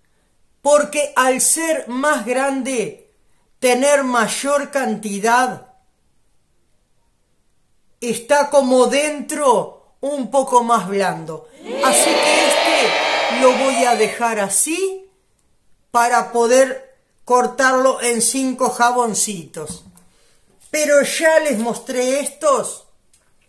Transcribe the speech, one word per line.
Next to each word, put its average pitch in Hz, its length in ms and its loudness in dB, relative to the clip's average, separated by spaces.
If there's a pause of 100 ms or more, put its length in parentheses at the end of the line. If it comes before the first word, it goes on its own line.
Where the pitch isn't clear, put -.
(600)
Porque 294 540 0
al 262 260 2
ser 320 480 -2
más 262 360 -2
grande, 254 880 -4 (460)
tener 262 440 2
mayor 262 680 -2
cantidad, 226 1000 -2 (2250)
está 285 500 0
como 254 380 4
dentro 285 1120 -2
un 269 320 -6
poco 262 320 2
más 226 240 0
blando. 165 640 -6 (340)
Así - 260 4
que - 380 2
este - 920 0
lo 254 100 6
voy 254 340 0
a 240 100 2
dejar 220 440 -2
así 370 680 -4 (840)
para 240 400 0
poder 254 680 2 (280)
cortarlo 254 760 2
en 233 200 -2
cinco 262 480 -2
jaboncitos. 214 1120 -4 (880)
Pero 294 320 2
ya 320 360 2
les 294 180 -2
mostré 254 640 -2
estos 269 640 -2 (640)